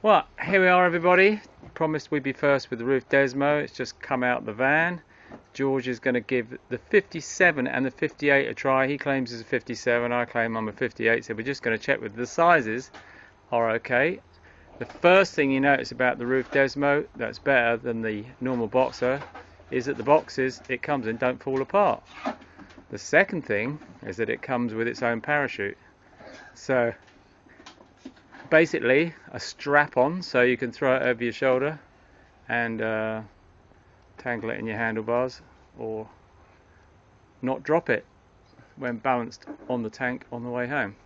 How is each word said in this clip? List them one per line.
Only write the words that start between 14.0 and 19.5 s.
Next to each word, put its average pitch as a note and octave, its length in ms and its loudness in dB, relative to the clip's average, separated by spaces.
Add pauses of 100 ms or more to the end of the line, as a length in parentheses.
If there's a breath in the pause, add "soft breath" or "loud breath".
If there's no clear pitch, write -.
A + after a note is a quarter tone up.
The A#2+ 80 -8
first F3+ 480 6
thing C#3 160 2
you C3+ 100 2
notice C#3 300 2
about B2 280 0
the A#2+ 80 -6
Ruf B2+ 260 0
Desmo C#3+ 520 2 (120)
that's - 240 -8
better A#2+ 360 2
than A#2 240 -4
the A2 240 -4 (160)
normal B2 280 -2
Boxer B2+ 520 0 (520 loud breath)